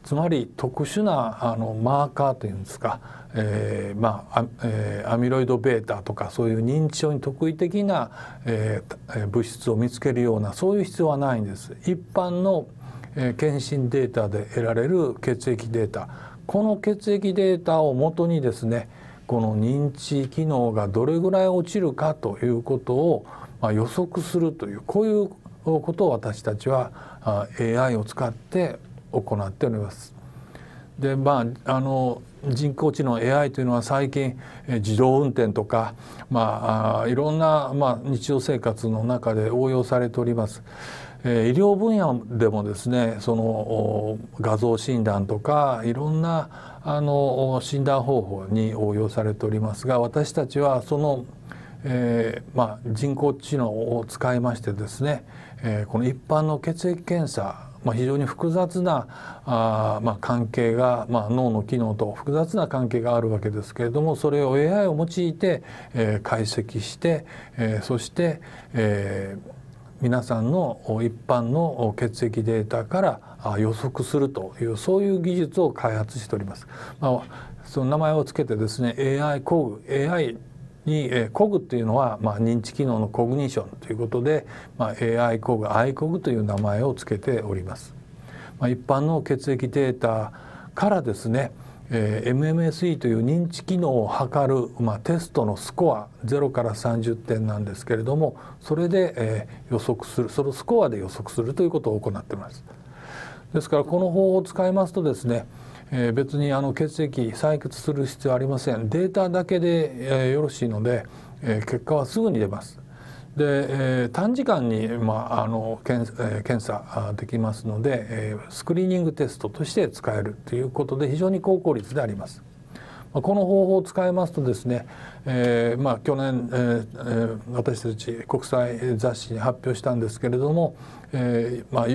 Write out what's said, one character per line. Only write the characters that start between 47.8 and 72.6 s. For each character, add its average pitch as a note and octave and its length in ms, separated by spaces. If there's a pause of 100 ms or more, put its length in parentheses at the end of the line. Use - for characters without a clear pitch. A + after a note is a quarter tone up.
断 C3+ 200
方 C3 180
法 F#2+ 280
に A2 260
応 G#2 180
用 G#2+ 160
さ A2 140
れ G#2+ 100
て G#2+ 120
お G#2+ 40
り G#2+ 100
ま G#2+ 140
す - 140
が、 B2+ 120
私 D3 340
た D3 120
ち C#3 140
は C#3 240
そ D3 160
の、 C#3 260 (600)
え A#2+ 540
ー、 - 160
ま B2+ 60
あ、 A2 220
人 B2 300
工 C#3+ 180
知 C#3+ 240
能 A#2+ 120
を A2+ 380
使 B2+ 280
い B2 40
ま A#2+ 160
し - 60
て G#2 120
で G#2 140
す - 160
ね、 D3 200 (400)
え G#2 240
ー、 - 40
こ A2+ 80
の B2 60
一 B2+ 100 (120)
般 D#3 140
の D#3 160
血 E3+ 320
液 F3 120
検 E3+ 300
査、 - 380 (140)
ま B2 80
あ、 A2+ 40
非 B2+ 100
常 C3+ 120
に C#3+ 80
複 - 240
雑 F3+ 320
な、 D#3 240 (400)
あ、 A2 560
ま A2+ 120
あ、 G#2 60
関 A#2+ 280
係 A#2 260
が、 B2 360
ま A2+ 180
あ、 - 20
脳 B2 220
の G#2+ 100
機 A2 160
能 A2+ 160
と G#2+ 200
複 - 180
雑 E3 260
な E3 100
関 B2+ 220
係 A#2 120
が A#2+ 140
あ A#2 60
る A2+ 80
わ G#2+ 100
け G#2 120
で G#2 100
す - 140
け A#2+ 80
れ A#2 80
ど D3 100
も、 D#3 140
そ D3 160
れ D3 120
を C3+ 140
エ D3+ 140
ー G3+ 80
ア G3+ 40
イ G3 40
を E3 100
用 D#3+ 60 (240)
い D#3+ 60
て、 F3 280 (320)
え A2 240
ー、 G2+ 60
解 A2+ 180
析 A2 380
し - 160
て、 D#3+ 300 (320)
え A2 240
ー、 - 40
そ B2 140
し - 100
て、 E3 320 (320)
え G2 640
ー、 - 140 (500)
皆 B2 220
さ A2+ 180
ん A#2 100
の D#3 280 (240)
一 A2+ 100 (140)
般 B2 140
の B2 540
血 A#2 300
液 A2+ 180
デ A2 200